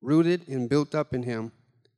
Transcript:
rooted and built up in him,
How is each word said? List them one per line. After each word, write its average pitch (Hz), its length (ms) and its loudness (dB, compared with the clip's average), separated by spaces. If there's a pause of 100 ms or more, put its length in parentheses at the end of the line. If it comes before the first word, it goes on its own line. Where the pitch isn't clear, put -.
rooted 165 460 2
and 131 200 -4
built 143 280 0
up 151 180 -2
in 127 80 -2
him, 113 300 -6 (460)